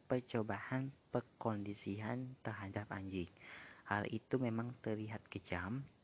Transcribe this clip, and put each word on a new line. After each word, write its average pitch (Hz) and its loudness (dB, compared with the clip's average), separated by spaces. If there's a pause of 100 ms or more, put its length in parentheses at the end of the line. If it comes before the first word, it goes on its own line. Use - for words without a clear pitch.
(120)
percobaan 123 2 (240)
pengkondisian 110 0
terhadap 104 -2
anjing. 95 -2 (560)
Hal 104 4
itu - 2
memang 120 2
terlihat 107 0
kejam, 98 -2 (160)